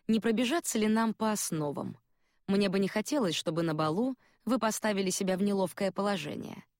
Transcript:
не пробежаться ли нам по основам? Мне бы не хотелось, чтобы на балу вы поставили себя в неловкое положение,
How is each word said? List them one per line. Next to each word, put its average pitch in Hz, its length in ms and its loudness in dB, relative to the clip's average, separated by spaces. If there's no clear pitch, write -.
не 226 80 4
пробежаться 240 580 0
ли 214 100 4
нам 220 260 2
по 220 180 0
основам? 156 640 -4
Мне 202 200 2
бы 190 120 0
не 190 100 2
хотелось, 214 460 0
чтобы 165 280 -2
на 165 100 0
балу 160 440 0
вы 240 160 0
поставили 208 500 0
себя 185 280 0
в 180 40 0
неловкое 196 500 0
положение, 185 720 -4